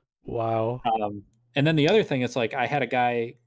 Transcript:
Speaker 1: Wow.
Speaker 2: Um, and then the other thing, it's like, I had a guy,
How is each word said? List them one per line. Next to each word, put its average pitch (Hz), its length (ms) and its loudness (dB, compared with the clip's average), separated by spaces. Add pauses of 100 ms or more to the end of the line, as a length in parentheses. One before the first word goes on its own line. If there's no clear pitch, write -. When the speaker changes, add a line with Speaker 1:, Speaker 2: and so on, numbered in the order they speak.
(240)
Speaker 1:
Wow. 113 600 -2
Speaker 2:
Um, 104 400 -2 (300)
and 139 120 2
then 160 100 2
the 147 120 4
other 208 140 4
thing, 135 200 -2
it's 120 120 -4
like, 117 200 -2
I 127 120 -2
had 139 160 -2
a 123 40 0
guy, 123 480 0 (120)